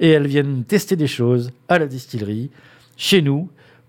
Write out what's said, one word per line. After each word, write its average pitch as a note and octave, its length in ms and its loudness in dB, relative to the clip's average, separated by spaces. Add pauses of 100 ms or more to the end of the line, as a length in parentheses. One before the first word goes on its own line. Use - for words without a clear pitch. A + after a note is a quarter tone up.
Et E3 100 4
elles D3 160 4
viennent C#3 380 -2
tester G3 320 0
des D#3 100 0
choses B2 440 0 (180)
à F3+ 100 4
la D#3 80 0
distillerie, A#2+ 640 -8 (460)
chez - 240 2
nous. D3 300 -2 (380)